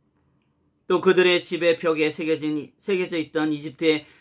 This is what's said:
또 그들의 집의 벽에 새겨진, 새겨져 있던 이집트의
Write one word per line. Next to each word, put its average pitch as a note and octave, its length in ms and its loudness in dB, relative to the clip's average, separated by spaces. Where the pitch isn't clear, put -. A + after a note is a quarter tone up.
또 F3+ 140 2
그들의 F3+ 420 4
집의 E3 340 0
벽에 D#3 340 0
새겨진, D3+ 680 -4
새겨져 F3+ 420 -4
있던 D#3 340 -2
이집트의 D3+ 540 -2